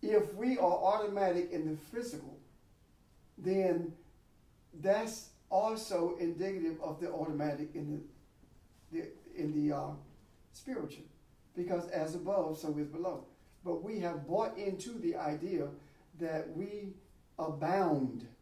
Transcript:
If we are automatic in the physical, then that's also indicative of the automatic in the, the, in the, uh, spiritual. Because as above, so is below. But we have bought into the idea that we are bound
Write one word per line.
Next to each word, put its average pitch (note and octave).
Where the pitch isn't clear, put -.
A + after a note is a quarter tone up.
If G#3
we B3
are F#3
automatic F#3+
in D#3
the D#3
physical, A#3+
then F3
that's G#3
also F#3+
indicative E3+
of D3+
the E3+
automatic D3+
in D3
the, E3
the, -
in D3+
the, C#3+
uh, C#3
spiritual. -
Because F3
as D#3
above, E3
so D3+
is D3+
below. E3
But F3
we G#3+
have D#3+
bought G#3
into G3
the E3+
idea D#3
that D#3+
we G3+
are D#3
bound C#3+